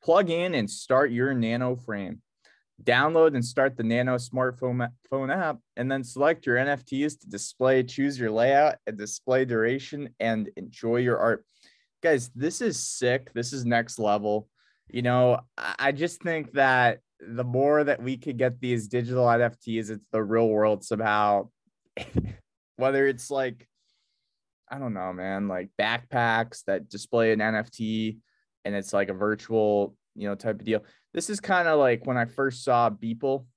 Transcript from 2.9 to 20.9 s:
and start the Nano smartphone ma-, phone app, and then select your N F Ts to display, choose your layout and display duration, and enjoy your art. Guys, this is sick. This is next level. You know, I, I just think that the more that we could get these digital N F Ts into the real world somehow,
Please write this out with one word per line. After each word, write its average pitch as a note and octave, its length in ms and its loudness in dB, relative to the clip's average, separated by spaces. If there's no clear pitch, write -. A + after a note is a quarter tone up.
and A#2+ 100 0
start C3+ 320 0
the B2 60 -6
Nano B2 340 0
smartphone B2+ 600 -4
ma-, A#2+ 120 -2
phone C3+ 200 -4
app, D#3+ 280 -4
and C3 160 -4
then C3+ 100 -4
select C#3+ 440 0
your A#2+ 100 2
N C3 120 2
F C#3 180 -4
Ts C#3+ 300 -4
to - 120 -20
display, C3 540 2
choose C3+ 360 -4
your A#2 120 -2
layout C3+ 460 4
and A2 100 -8
display B2+ 480 0
duration, B2+ 640 -2
and A2 380 -2
enjoy - 400 -4
your B2 220 2
art. A2+ 260 0
Guys, C#3 320 2
this D#3 280 -4
is G3+ 160 -2
sick. B2+ 560 -2
This A#2+ 180 -6
is C3 140 -6
next A#2+ 320 0
level. G#2 500 0
You B2 140 -6
know, B2 380 4
I, E2 200 -6
I C#3 140 0
just D#3+ 300 -4
think E3 300 -6
that B2+ 480 4
the A#2 240 -6
more C#3 400 2
that C#3+ 180 0
we B2+ 140 -4
could B2+ 220 -8
get B2 200 0
these B2 300 -2
digital B2 400 0
N A#2+ 140 4
F A#2 180 -2
Ts A2 300 -6
into G#2 120 -10
the A2 120 0
real A2+ 240 4
world G#2+ 340 2
somehow, G#2 680 2